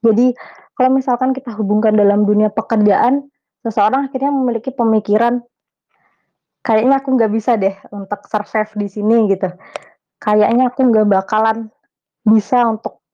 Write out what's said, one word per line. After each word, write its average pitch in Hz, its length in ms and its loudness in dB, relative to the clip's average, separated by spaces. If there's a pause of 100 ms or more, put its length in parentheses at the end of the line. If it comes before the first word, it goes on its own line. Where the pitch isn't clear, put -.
Jadi, 240 300 2 (420)
kalau 254 160 2
misalkan 262 400 -2
kita 254 240 -8
hubungkan 214 400 0
dalam 208 320 2
dunia 208 240 2
pekerjaan, 226 760 0 (360)
seseorang 233 460 0
akhirnya 269 220 -2
memiliki 254 400 -2
pemikiran, 226 680 0 (1200)
"Kayaknya 233 400 2
aku 269 60 -8 (100)
nggak 220 140 0
bisa 226 260 -2
deh 190 160 -2 (160)
untuk 202 400 -10
survive 214 480 -6
di 202 80 -4
sini," 214 300 0 (140)
gitu. 185 180 -2 (720)
"Kayaknya 233 500 0
aku - 100 -6 (100)
nggak 214 180 2
bakalan 220 600 -2 (580)
bisa 226 400 2
untuk - 340 -6 (120)